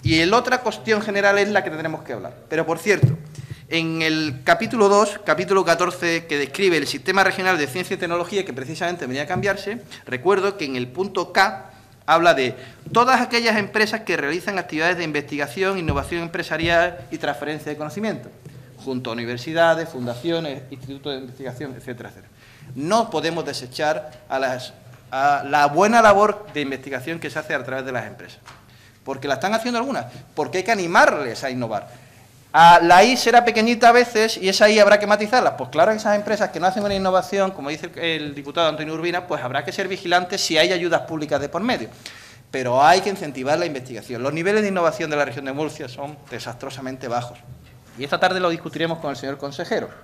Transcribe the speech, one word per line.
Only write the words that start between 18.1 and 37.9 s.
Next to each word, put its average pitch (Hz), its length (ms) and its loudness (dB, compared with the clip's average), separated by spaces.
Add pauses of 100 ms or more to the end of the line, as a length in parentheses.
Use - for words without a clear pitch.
junto 127 340 -8
a - 20 -6
universidades, 160 760 0
fundaciones, 139 840 -6
institutos 139 420 -12
de 131 60 -8
investigación, 127 580 -12
etcétera, 117 320 -14
etcétera. 98 240 -20 (400)
No 202 380 0
podemos 160 340 -4
desechar 147 800 -6
a 131 120 -4
las, 127 340 -4 (380)
a 139 360 2
la 143 200 4
buena 208 340 6
labor 208 500 6
de 147 100 -4
investigación 135 580 -6
que 160 100 -8
se - 80 -8
hace 156 160 -6
a 139 100 -2
través 131 220 -6
de 131 60 -8
las 113 160 -6
empresas, 92 320 -18 (640)
porque 131 240 -8
la 135 80 0
están 185 180 -2
haciendo 233 240 -2
algunas, 226 300 -4 (260)
porque 143 240 -4
hay 185 60 -2
que 226 80 -2
animarles 180 720 2
a 135 80 -4
innovar. 113 580 -8 (420)
Ah, 170 300 12
la 175 220 10
I 254 120 6
será 240 300 6
pequeñita 233 440 4
a - 20 10
veces 233 440 4
y 185 140 -2
esa 208 180 6
I 220 120 6
habrá 208 200 8
que 208 60 -2
matizarla. 208 500 2
Pues 123 140 -8
claro, 170 220 4
esas 214 240 0
empresas 208 340 -2
que 170 100 -8
no 170 60 -2
hacen 202 180 0
una 202 120 -2
innovación, 190 560 0
como 143 180 -10
dice 156 260 -8